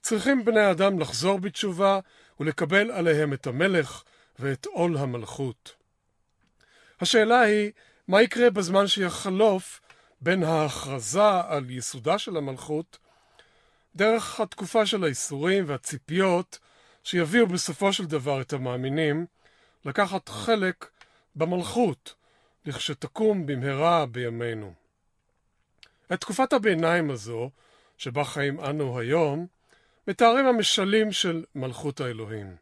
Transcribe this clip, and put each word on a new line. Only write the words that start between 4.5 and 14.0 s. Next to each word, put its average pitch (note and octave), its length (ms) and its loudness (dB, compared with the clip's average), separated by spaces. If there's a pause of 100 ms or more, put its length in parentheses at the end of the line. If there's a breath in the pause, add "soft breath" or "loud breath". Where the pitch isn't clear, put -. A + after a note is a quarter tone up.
עול F3 300 0
המלכות. B2 760 -8 (1300 soft breath)
השאלה A3+ 400 4
היא, G#3 320 2 (360 soft breath)
מה F#3+ 140 6
יקרה A#3+ 280 4
בזמן F#3+ 360 2
שיחלוף F#3+ 920 0 (400 soft breath)
בין F3 240 0
ההכרזה D#3 1040 0
על C3+ 220 -4
ייסודה B2+ 480 -4
של G3+ 180 -6
המלכות, D3+ 640 -6 (960 soft breath)
דרך A3 440 0